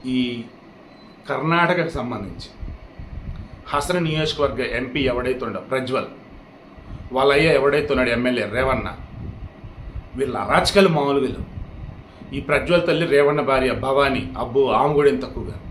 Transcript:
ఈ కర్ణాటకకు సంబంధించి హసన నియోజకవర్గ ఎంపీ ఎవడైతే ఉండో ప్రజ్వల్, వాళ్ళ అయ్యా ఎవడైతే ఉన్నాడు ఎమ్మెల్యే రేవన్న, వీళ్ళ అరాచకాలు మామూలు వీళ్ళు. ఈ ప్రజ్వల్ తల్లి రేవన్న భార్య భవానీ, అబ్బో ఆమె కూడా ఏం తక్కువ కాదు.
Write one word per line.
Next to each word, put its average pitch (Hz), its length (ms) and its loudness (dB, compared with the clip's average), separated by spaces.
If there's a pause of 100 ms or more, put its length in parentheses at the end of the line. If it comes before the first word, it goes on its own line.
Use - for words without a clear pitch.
ఈ 123 360 -2 (840)
కర్ణాటకకు 165 600 2
సంబంధించి 110 840 -8 (920)
హసన 175 320 -2
నియోజకవర్గ 151 640 0
ఎంపీ 127 360 -4
ఎవడైతే 123 460 0
ఉండో 98 140 -6
ప్రజ్వల్, 127 460 -2 (1080)
వాళ్ళ 139 200 4
అయ్యా 156 200 6
ఎవడైతే 143 400 4
ఉన్నాడు 127 160 2
ఎమ్మెల్యే 120 440 0
రేవన్న, 123 400 0 (1200)
వీళ్ళ 127 220 -2
అరాచకాలు 175 520 4
మామూలు 143 300 2
వీళ్ళు. 127 200 -2 (960)
ఈ 139 60 -6
ప్రజ్వల్ 165 460 2
తల్లి 165 180 2
రేవన్న 143 360 4
భార్య 127 300 2
భవానీ, 131 680 0
అబ్బో 120 340 2
ఆమె 139 220 4
కూడా 143 160 6
ఏం 127 60 2
తక్కువ 123 280 -8
కాదు. 104 280 -12